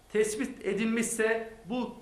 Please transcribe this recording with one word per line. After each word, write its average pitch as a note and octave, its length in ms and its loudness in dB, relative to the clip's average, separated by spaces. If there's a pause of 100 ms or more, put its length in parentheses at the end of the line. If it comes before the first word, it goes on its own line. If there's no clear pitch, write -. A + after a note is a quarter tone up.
(120)
Tespit - 540 0
edilmişse A3 840 2 (120)
bu A#3+ 380 -4